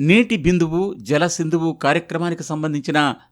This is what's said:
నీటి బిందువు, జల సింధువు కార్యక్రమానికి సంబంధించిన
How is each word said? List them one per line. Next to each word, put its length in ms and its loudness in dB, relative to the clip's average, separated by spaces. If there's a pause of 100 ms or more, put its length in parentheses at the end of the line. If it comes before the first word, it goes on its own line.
నీటి 360 4
బిందువు, 640 0
జల 280 0
సింధువు 460 -2
కార్యక్రమానికి 680 -2
సంబంధించిన 720 -2 (180)